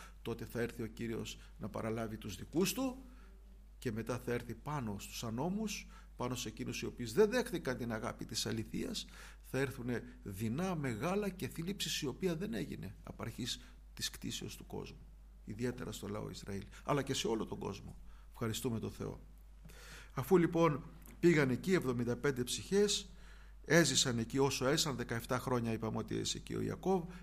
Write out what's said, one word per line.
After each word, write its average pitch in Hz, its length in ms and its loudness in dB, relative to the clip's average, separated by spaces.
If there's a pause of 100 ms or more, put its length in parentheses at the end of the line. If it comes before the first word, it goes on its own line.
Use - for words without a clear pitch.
(220)
τότε 117 220 -4
θα 113 160 -2
έρθει 117 220 0
ο 110 40 -2
Κύριος 110 520 -4 (200)
να 110 100 -6
παραλάβει 110 480 -2
τους 101 200 -6
δικούς - 360 2
του 254 320 -2 (760)
και 120 140 -2
μετά 113 260 -2
θα 120 140 -2
έρθει 117 220 -2
πάνω 120 440 -2
στους - 260 -8
ανώμους, 180 640 -2 (300)
πάνω 123 180 0
σε 117 140 -2
εκείνους 120 340 -4
οι 113 40 -2
οποίοι 117 200 -4
δεν 190 240 8
δέχθηκαν 175 460 2
την 117 160 -2
αγάπη 110 320 -2
της - 220 0
αληθείας, 113 600 -2 (380)
θα - 140 -2
έρθουνε 120 440 0 (200)
δεινά, 117 520 0
μεγάλα 156 540 0
και 156 200 -4
θλίψεις, 165 520 -2
η 151 60 -2
οποία 160 300 0
δεν 214 180 -4
έγινε 110 480 -4
απ' - 180 -10
αρχής 117 400 -4 (340)
της - 160 -4
κτήσεως - 460 -6
του - 100 -12
κόσμου, - 400 -8 (380)
ιδιαίτερα 117 480 -4
στο 101 160 -8
λαό 104 220 -4
Ισραήλ, 98 340 -6 (200)
αλλά 139 180 4
και - 120 -2
σε - 120 0
όλο 113 200 2
τον 107 120 -6
κόσμο. - 380 -8 (360)
Ευχαριστούμε 110 460 0
τον 107 120 -4
Θεό. - 300 -6 (920)
Αφού 180 220 6
λοιπόν 165 480 6 (360)
πήγαν 151 300 8
εκεί 123 220 2
εβδομήντα 123 440 4
πέντε 123 260 2
ψυχές, 202 720 2 (520)
έζησαν 139 540 6
εκεί 113 200 2
όσο 135 280 6
έζησαν, 151 300 4
δεκαεφτά 120 420 0
χρόνια 117 340 2
είπαμε 113 260 0
ότι 110 160 -2
έζησε 110 240 0
εκεί - 160 -6
ο 110 60 0
Ιακώβ, 170 440 2 (180)